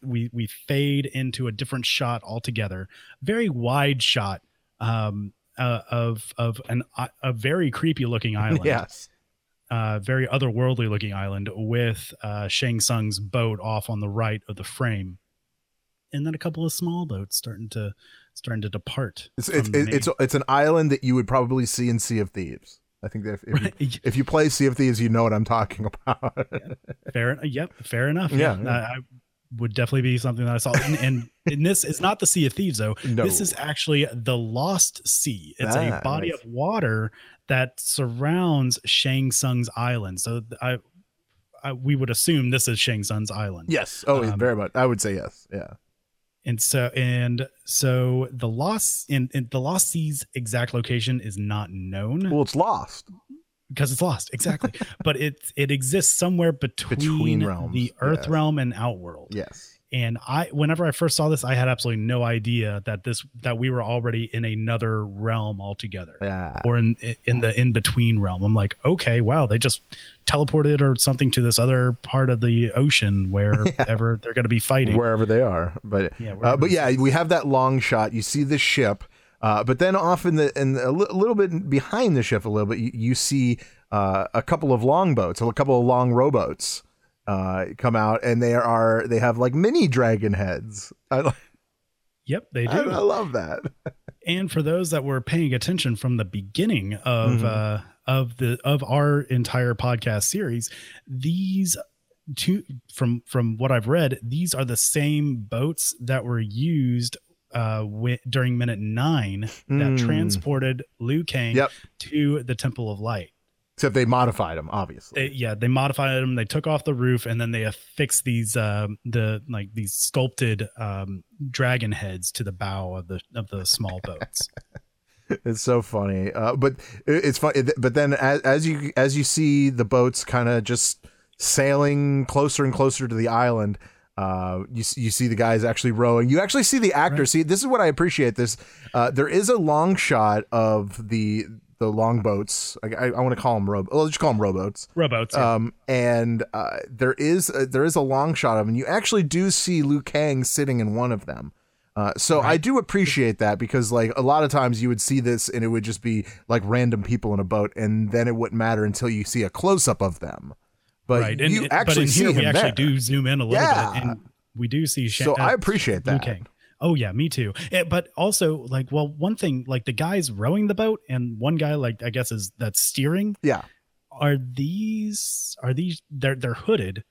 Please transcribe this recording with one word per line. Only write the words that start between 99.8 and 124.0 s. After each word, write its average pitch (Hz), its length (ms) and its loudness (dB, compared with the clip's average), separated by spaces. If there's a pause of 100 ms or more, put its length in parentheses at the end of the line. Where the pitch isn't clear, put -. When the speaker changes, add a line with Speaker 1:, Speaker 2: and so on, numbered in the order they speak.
Speaker 1:
series, 120 460 -2 (380)
these 180 720 0 (580)
two, 196 280 0 (300)
from, 120 320 0
from 117 320 0
what 131 140 0
I've 117 160 0
read, 139 340 2
these 156 320 -2
are 135 120 -2
the 120 120 -2
same 147 600 0
boats 117 640 -4
that 120 240 -2
were 120 160 0
used, 123 720 0 (380)
uh, 110 260 -2
wi-, 110 400 -4 (100)
during 123 300 0
minute 117 200 -2
nine 107 640 0 (280)
that 139 240 2
Speaker 2:
Mm. 131 40 2
Speaker 1:
transported 131 840 0 (160)
Liu 143 240 -2
Kang 120 320 -2
Speaker 2:
Yep. 139 160 2 (280)
Speaker 1:
to 147 440 -2
the 123 120 -4
Temple 117 360 -4
of 101 80 -8
Light. 107 320 -6 (460)
Speaker 2:
Except 131 180 0
they 127 80 4
modified 117 540 2
'em, 78 160 -8
obviously. 117 560 -6
Speaker 1:
They, 139 40 -12
yeah, 117 220 -4
they 117 140 0
modified 135 520 2
'em. 131 140 -2
They 117 80 -2
took - 240 -4
off 151 160 0
the 147 100 0
roof, 123 320 2
and 113 140 -2
then 117 120 -2
they 113 120 -2
affixed - 640 -2
these, 117 320 -2
uh, 104 300 0 (180)
the, 110 420 0
like, 104 260 -8
these 107 200 -6
sculpted, 117 720 -2 (100)
um, 98 460 -8 (260)
dragon 123 440 0
heads 92 400 -8
to 120 100 -6
the 101 80 -4
bow 95 440 -6
of 87 120 -10
the, 92 140 -8 (140)
of 110 140 -6
the 95 160 -8
small 92 380 -2